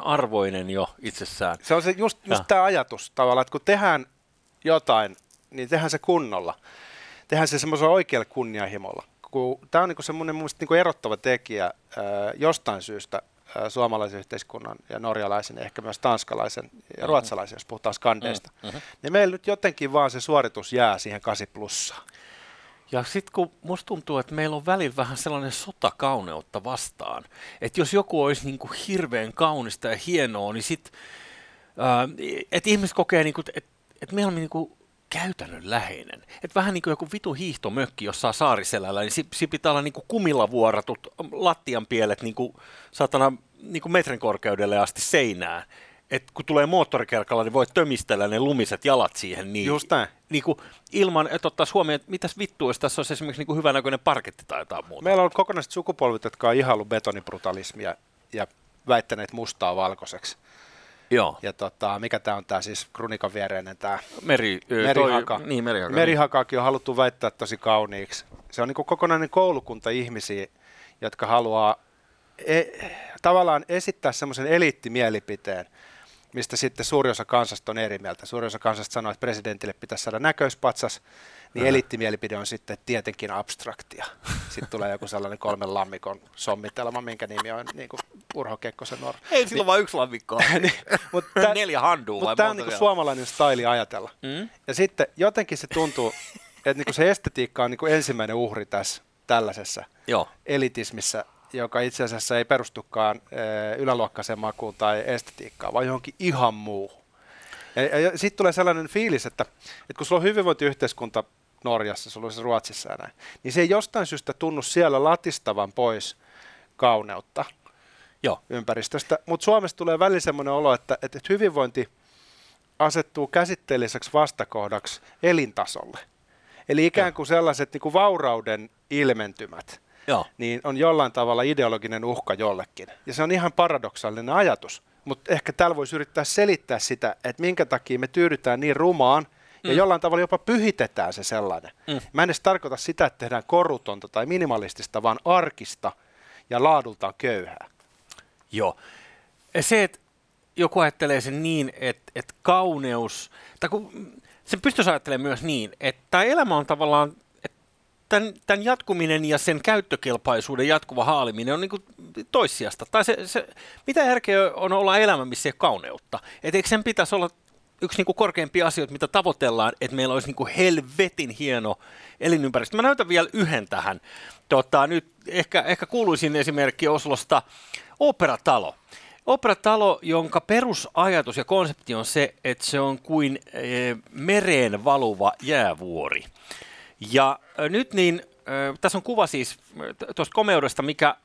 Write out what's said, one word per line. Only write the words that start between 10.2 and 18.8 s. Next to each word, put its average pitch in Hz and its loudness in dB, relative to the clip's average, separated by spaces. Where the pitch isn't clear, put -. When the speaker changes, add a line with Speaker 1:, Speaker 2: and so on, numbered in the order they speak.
Speaker 2:
mun 160 -8
mielestä 156 -10
niinku 156 0
erottava 160 2
tekijä, 117 -2
ää, 87 -4
jostain 135 -2
syystä, 104 -10
ää, 107 -4
suomalaisen 107 -2
yhteiskunnan 113 -14
ja 113 -10
norjalaisen, 107 -4
ehkä 113 -10
myös 107 -10
tanskalaisen 110 -2
ja - -16
Speaker 1:
Mhm. - -6
Speaker 2:
ruotsalaisen, 110 0
jos - -18
puhutaan 110 -6
skandeista. 113 -2
Speaker 1:
Mm, 107 -12
mhm. 104 -12